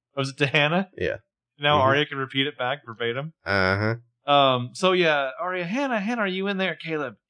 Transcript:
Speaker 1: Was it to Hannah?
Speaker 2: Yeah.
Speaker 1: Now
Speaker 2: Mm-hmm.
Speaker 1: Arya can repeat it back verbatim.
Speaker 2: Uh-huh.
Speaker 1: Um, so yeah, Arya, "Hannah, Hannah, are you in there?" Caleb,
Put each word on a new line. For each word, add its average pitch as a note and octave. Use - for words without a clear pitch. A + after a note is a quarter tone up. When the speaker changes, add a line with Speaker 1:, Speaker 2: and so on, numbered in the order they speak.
Speaker 1:
Was C3+
it C3
to C#3+
Hannah? D#3+
Speaker 2:
Yeah. D#2
Speaker 1:
Now D3
Speaker 2:
Mm-hmm. C3
Speaker 1:
Arya D3
can C#3
repeat C3+
it D3
back C3
verbatim. A#2
Speaker 2:
Uh-huh. G2
Speaker 1:
Um, C3
so F#3
yeah, D#3
Arya, F3+
"Hannah, A#3+
Hannah, A#3
are G3+
you F#3+
in G3
there?" F#3
Caleb, D3+